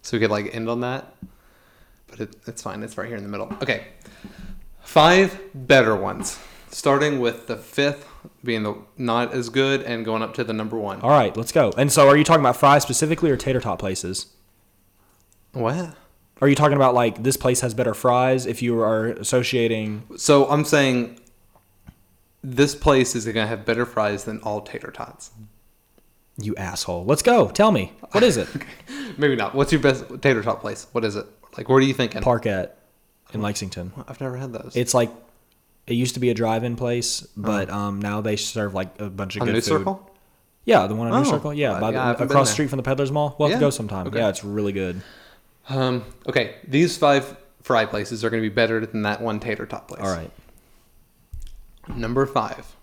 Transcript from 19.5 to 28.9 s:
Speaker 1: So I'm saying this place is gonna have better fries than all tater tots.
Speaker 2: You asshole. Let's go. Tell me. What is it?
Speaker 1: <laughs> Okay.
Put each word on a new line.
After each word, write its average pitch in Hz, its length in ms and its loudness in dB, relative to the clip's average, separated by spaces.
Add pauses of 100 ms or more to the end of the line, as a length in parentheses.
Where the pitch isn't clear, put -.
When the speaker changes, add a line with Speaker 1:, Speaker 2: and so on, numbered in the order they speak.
Speaker 1:
So 139 320 4
I'm 147 160 2
saying 127 540 0 (1200)
this 139 300 2
place 135 420 2
is 113 120 -4
gonna 107 180 -2
have 107 200 -6
better 117 200 0
fries 104 380 -2
than 107 180 -10
all 104 200 -6
tater - 280 -14
tots. - 400 -16 (1120)
Speaker 2:
You 104 140 -6
asshole. 92 500 -8
Let's 143 160 -4
go. 226 280 4
Tell 214 220 2
me. 101 220 -2 (180)
What 214 120 2
is 185 140 4
it? - 160 -4
Speaker 1:
<laughs> - 20 -16
Okay. 139 100 -10 (540)